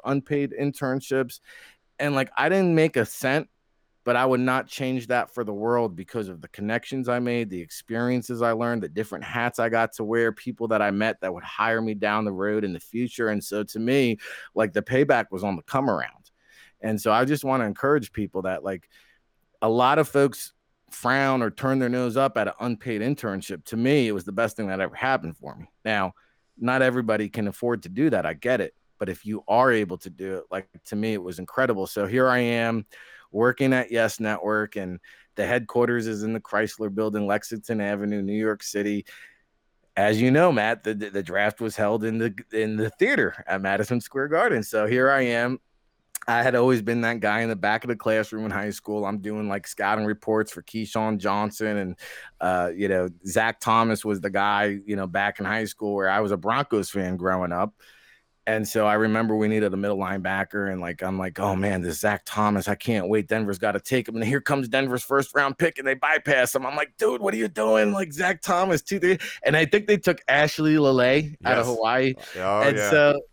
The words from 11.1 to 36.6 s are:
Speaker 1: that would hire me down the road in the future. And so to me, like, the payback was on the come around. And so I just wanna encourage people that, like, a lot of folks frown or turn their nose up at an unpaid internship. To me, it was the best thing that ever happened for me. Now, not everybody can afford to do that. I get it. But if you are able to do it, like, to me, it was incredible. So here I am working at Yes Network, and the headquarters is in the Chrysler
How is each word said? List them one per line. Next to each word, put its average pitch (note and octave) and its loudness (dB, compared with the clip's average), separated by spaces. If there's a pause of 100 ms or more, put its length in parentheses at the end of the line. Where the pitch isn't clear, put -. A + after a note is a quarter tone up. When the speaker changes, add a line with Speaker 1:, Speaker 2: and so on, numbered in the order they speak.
Speaker 1:
that F#2 -4
would E2+ -14
hire A2+ 0
me A2 -2
down G#2 0
the G#2 -2
road G#2 -2
in F#2+ -2
the E2 -8
future. A#2+ -4
And G#2 -2
so G#2 -4
to G#2+ -10
me, A#2+ 2 (360)
like, G#2+ 0
the G#2 0
payback C3 2
was F#2+ -6
on G2+ -2
the D#2 -10
come C3+ -2
around. C2 -6 (500)
And G#2+ -2
so A2 2
I A#2+ 4
just C#3+ -2
wanna C3 0
encourage C3 0
people F#2+ -6
that, F2+ -4
like, F#2+ -8 (720)
a A2 2
lot B2 4
of D#3 4
folks - 0 (360)
frown C3+ 2
or A2+ 0
turn C3+ 0
their B2+ 0
nose B2 -2
up C3+ 2
at G#2 2
an - -4
unpaid A#2 -4
internship. G2+ -4
To A2+ -8
me, B2+ 4
it G#2+ 0
was F#2+ -4
the G2+ -10
best A2 -2
thing G#2+ -6
that F#2+ -2
ever F#2+ -4
happened B2+ -2
for - -16
me. - -18 (140)
Now, G2+ -2 (440)
not B2+ 2
everybody A2+ 2
can G#2 -4
afford A#2+ -4
to - -16
do B2+ 0
that. F#2 2
I E2 -2
get A#2+ 0
it. E2+ -6 (240)
But G2 -4
if F2+ -8
you G#2+ -6
are B2 4
able G2+ 0
to F#2+ -16
do F#2+ -8
it, D#2+ -10
like, F#2+ -6 (180)
to A2 -6
me, A2 -2
it G2+ -4
was F2 -10
incredible. G2+ 0
So G2+ -2
here B2+ 2
I B2 4
am A#2 0 (440)
working B2 2
at B2 0
Yes A2+ 0
Network, G#2+ -2
and F#2 -6 (380)
the G2+ -2
headquarters A#2+ 0
is G#2+ -4
in A2 -2
the A2 -4
Chrysler G#2+ -2